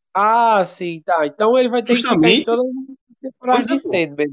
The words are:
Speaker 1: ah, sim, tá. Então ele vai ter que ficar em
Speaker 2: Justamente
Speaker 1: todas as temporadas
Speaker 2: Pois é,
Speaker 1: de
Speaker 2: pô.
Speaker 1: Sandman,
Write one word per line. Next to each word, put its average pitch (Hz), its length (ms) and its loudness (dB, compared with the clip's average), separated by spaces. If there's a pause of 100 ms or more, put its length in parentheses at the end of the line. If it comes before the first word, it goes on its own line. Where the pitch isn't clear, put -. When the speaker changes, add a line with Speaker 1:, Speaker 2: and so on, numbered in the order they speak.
(140)
Speaker 1:
ah, 214 520 2
sim, 170 400 -10
tá. 165 220 0
Então 220 300 0
ele 254 100 2
vai 240 160 -2
ter 240 120 0
que - 20 0
ficar 240 180 -2
em - 0 -
Speaker 2:
Justamente 226 300 4
Speaker 1:
todas 233 200 0
as 262 560 -12
temporadas 254 440 -2
Speaker 2:
Pois 226 60 -6
é, - 40 0
Speaker 1:
de 277 80 -4
Speaker 2:
pô. 339 60 -8
Speaker 1:
Sandman, 151 440 -2